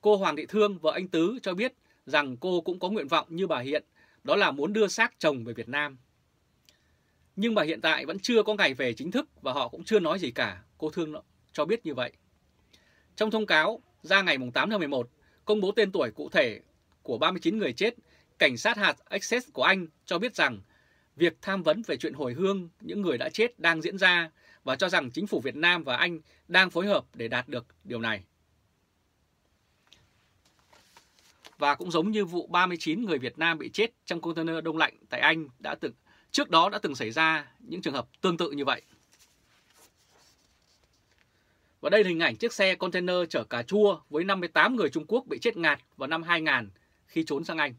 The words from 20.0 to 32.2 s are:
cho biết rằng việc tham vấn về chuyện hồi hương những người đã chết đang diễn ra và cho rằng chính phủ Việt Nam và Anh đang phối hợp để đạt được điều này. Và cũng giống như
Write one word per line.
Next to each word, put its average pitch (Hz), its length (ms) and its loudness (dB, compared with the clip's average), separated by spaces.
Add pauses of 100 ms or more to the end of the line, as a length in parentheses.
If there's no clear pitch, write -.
cho 175 140 -2
biết 233 160 -4
rằng 131 240 0 (560)
việc 135 260 0
tham 190 220 -4
vấn 160 240 2
về 151 100 -4
chuyện 156 160 -6
hồi 131 200 -6
hương 185 360 -2 (120)
những 185 200 -8
người 160 160 0
đã 120 120 -4
chết 233 300 -2
đang 165 220 0
diễn 170 160 -6
ra 175 340 2 (320)
và 131 120 -2
cho 175 140 0
rằng 156 220 0
chính 180 160 -4
phủ 185 120 -2
Việt 117 160 -4
Nam 170 280 2
và 123 140 0
Anh 165 220 0 (280)
đang 185 220 4
phối 185 180 -2
hợp 180 260 2
để 117 140 -8
đạt 123 220 -4
được 127 160 -6 (180)
điều 117 160 -8
này. 110 240 -4 (3250)
Và 143 180 2
cũng 180 160 -8
giống 170 200 2
như 208 140 0